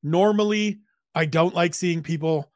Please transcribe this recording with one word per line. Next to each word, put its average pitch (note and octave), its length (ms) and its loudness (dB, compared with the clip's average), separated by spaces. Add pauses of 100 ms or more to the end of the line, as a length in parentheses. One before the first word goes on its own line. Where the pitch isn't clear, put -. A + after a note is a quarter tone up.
Normally, G#3 760 0 (340)
I D#3+ 120 0
don't E3 280 0
like E3+ 200 0
seeing E3+ 280 -2
people D#3+ 540 -2